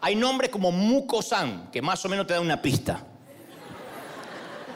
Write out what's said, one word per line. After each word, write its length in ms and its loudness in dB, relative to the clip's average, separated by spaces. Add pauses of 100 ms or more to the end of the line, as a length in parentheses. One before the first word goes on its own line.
Hay 160 2
nombres 340 2
como 220 2
Mucosan, 1000 2
que 120 -2
más 240 0
o 20 -2
menos 180 0
te 60 0
da 80 4
una 220 2
pista. 420 0 (1700)